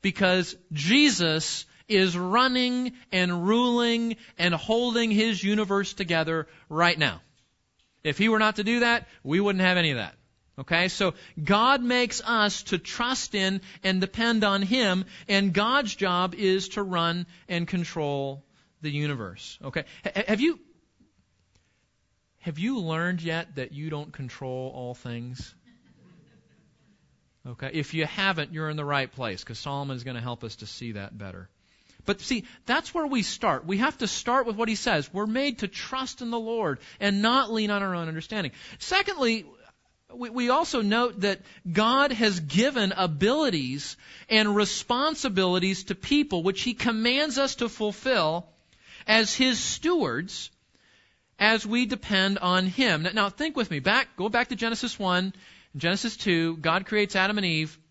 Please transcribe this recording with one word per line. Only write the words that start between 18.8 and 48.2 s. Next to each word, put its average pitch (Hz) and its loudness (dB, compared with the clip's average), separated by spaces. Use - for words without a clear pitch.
the 151 -6
universe. 139 -6
Okay, 139 -6
H-, 202 -2
have 214 2
you, 320 2
have 156 -8
you 233 -2
learned 165 -2
yet 165 -4
that 131 -8
you 151 -8
don't 151 -8
control 131 -8
all 123 -10
things? 123 -12
Okay, 127 -10
if 156 -4
you 160 0
haven't, 170 -2
you're 156 -6
in 151 -6
the 147 -6
right 139 -2
place, 110 -6
'cause 113 -14
Solomon 139 -6
is 120 -12
gonna 123 -10
help 120 -8
us 110 -12
to 107 -16
see 120 -12
that 101 -12
better. 92 -14
But 202 -2
see, 240 -4
that's 285 -2
where 320 -2
we 254 0
start. 160 -2
We 190 -2
have 269 0
to 220 -4
start 247 0
with 226 -4
what 220 -2
he 214 0
says. 175 0
We're 202 -2
made 254 -2
to 208 -4
trust - -8
in 240 -6
the 233 -4
Lord 220 -2
and 202 0
not 233 4
lean 214 0
on 202 0
our 190 -2
own 170 -4
understanding. 160 -6
Secondly, 285 -2
we, 247 -10
we 240 -2
also 269 2
note 220 0
that 196 0
God 240 4
has 208 2
given 196 2
abilities 175 0
and 214 4
responsibilities 196 0
to 185 -6
people 285 0
which 190 0
he 247 -2
commands 240 0
us 269 0
to 240 -4
fulfill 196 0